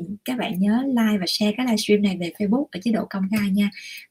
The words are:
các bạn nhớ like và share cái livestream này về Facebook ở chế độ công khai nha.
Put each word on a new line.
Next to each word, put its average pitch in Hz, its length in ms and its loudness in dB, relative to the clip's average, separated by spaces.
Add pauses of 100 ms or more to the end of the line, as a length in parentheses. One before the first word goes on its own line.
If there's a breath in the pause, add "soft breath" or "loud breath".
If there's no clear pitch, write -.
(260)
các 254 120 -4
bạn 185 220 -4
nhớ 214 280 2
like 226 320 2
và 180 80 -2
share 208 300 0
cái 254 80 0
livestream 208 360 2
này 190 160 2
về 170 220 -4
Facebook 220 320 2
ở - 120 -8
chế 240 80 0
độ 214 180 0
công 196 220 -2
khai 202 180 0
nha. 202 200 2 (420 loud breath)